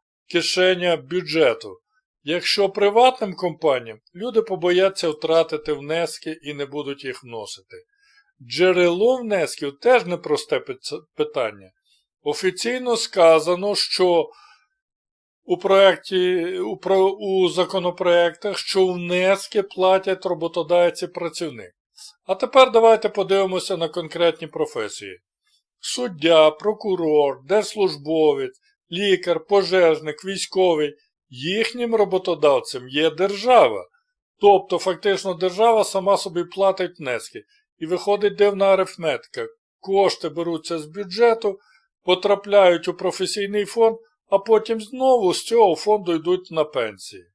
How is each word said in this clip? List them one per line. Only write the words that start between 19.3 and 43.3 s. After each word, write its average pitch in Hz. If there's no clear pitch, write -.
платять 190
роботодавець 170
і 175
працівник. 151
А 190
тепер 254
давайте 220
подивимося 190
на 165
конкретні 165
професії. 104
Суддя, 165
прокурор, 151
держслужбовець, 156
лікар, 180
пожежник, 170
військовий. 175
Їхнім 220
роботодавцем 151
є 151
держава. 190
Тобто, 190
фактично, 190
держава 190
сама 190
собі 175
платить 190
внески. 123
І 165
виходить 202
дивна 202
арифметика. 175
Кошти 196
беруться 165
з 151
бюджету, 202
потрапляють 190
у 175
професійний 196